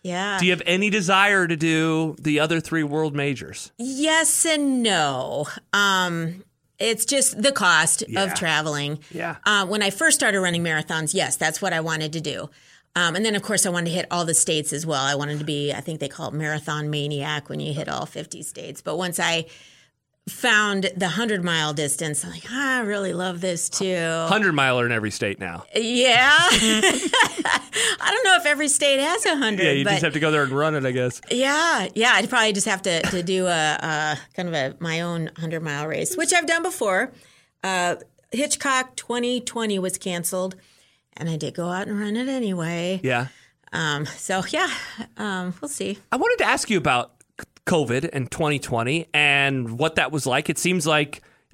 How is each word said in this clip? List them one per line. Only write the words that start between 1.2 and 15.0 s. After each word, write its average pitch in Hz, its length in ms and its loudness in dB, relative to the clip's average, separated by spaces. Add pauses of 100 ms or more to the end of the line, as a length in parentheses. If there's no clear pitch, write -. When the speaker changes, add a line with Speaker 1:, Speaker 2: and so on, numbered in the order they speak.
Speaker 2:
to 165 120 -2
do 160 640 2
the 147 180 2
other 160 220 2
three 160 220 -2
world 151 300 -2
majors? 139 640 -4
Speaker 1:
Yes 311 680 0
and 285 360 2
no. 143 640 0 (260)
Um, 185 720 0 (340)
it's 220 260 0
just 262 360 0
the 277 100 4
cost 170 560 4
Speaker 2:
Yeah. 190 160 0
Speaker 1:
of 185 100 -2
traveling. 151 640 -2 (120)
Speaker 2:
Yeah. 165 240 -6 (100)
Speaker 1:
Uh, 202 200 4
when 208 180 0
I 196 60 2
first 254 280 2
started 208 240 2
running 170 220 0
marathons, 156 500 -2
yes, 180 240 0
that's 160 240 -2
what 190 120 -2
I 160 80 -2
wanted 156 320 -4
to 165 80 -6
do. - 280 -6 (460)
Um, 170 200 2
and 202 100 0
then, 214 100 0
of 196 60 0
course, 202 240 0
I 190 40 0
wanted 170 220 0
to 170 40 -4
hit 180 140 -2
all 175 160 0
the 165 80 0
states 156 400 0
as 151 120 -6
well. 147 180 0